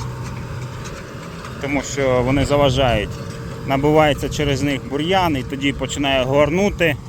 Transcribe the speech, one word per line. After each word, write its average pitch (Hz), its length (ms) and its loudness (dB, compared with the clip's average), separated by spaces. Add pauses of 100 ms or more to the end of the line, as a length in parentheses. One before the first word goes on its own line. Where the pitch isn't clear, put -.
(1600)
Тому 139 200 -2
що 127 420 0
вони 131 220 2
заважають. 131 640 2 (580)
Набивається 147 640 4
через 139 320 0
них 131 280 -2
бур'ян 165 480 2
і 123 60 -4
тоді 135 300 -2
починає 135 500 0
горнути. 151 720 2 (140)